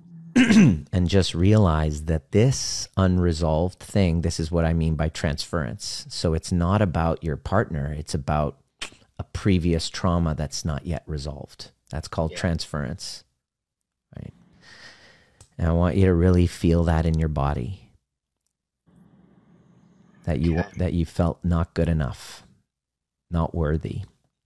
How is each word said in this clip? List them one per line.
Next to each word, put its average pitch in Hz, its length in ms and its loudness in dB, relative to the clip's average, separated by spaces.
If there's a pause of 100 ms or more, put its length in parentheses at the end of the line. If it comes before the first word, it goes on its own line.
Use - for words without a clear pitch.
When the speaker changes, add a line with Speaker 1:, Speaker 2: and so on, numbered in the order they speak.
Speaker 1:
<clears throat> - 260 -10
and 151 760 4
just 95 240 2
realize 80 720 4
that 80 260 -2
this - 640 0
unresolved 87 840 2
thing, 85 420 0
this 82 180 -2
is 80 120 -4
what 85 140 2
I 80 80 2
mean 80 220 0
by 80 140 -2
transference. - 1000 -6
So 85 260 -2
it's - 160 -6
not 92 300 2
about 82 420 0
your 73 140 -4
partner. 76 600 -4
It's - 160 -10
about 76 440 -2 (600)
a - 60 -8
previous 87 680 0
trauma 85 460 -2
that's 76 280 -8
not 71 220 -4
yet 80 220 -6
resolved. 71 640 -12 (180)
That's - 180 -10
called 82 240 -4
Speaker 2:
Yeah. - 60 -14
Speaker 1:
transference, 80 840 -6 (920)
right? 50 180 -16 (1200)
And 87 100 0
I 82 40 2
want 85 260 2
you 95 80 6
to 92 80 6
really 90 340 6
feel 85 360 2
that 80 240 2
in 80 100 0
your 80 120 0
body, 71 600 -6 (2250)
that 73 140 -2
you, 82 200 0
Speaker 2:
Okay. - 180 -4
Speaker 1:
that 90 160 -2
you 85 120 0
felt - 380 -2
not 85 300 0
good 82 160 0
enough, 76 560 -4 (840)
not 82 240 -2
worthy, 80 480 -2 (420)